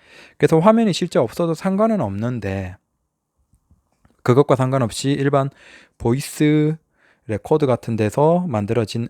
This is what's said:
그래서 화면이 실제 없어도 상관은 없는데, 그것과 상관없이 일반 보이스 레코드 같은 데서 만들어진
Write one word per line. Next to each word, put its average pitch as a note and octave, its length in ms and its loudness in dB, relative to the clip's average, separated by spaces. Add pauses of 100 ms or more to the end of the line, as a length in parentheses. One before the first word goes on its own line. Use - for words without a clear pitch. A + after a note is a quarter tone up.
(380)
그래서 - 200 4
화면이 A3 360 4
실제 F3+ 240 -2
없어도 E3 340 -2
상관은 G3 480 -2
없는데, G2 760 -6 (1500)
그것과 C3+ 340 4
상관없이 C3 540 -2
일반 C#3 400 0 (480)
보이스 D3+ 800 0 (500)
레코드 D3 400 -2
같은 A#2 300 -2
데서 D3+ 520 2
만들어진 A2+ 600 -2